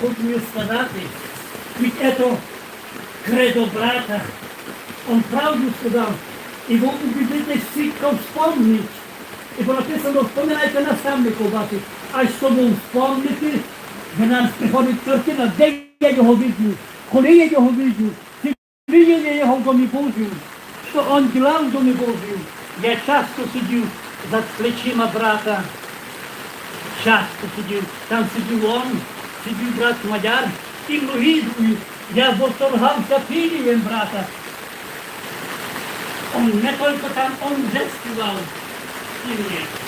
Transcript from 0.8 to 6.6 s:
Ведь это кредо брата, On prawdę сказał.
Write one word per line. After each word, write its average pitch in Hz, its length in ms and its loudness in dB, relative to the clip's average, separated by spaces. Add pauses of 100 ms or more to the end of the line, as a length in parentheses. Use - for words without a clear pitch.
Ведь 240 220 0
это 254 360 2 (880)
кредо 240 400 4
брата, 214 560 -2 (880)
On 226 120 4
prawdę 262 440 2 (120)
сказał. 233 280 0 (640)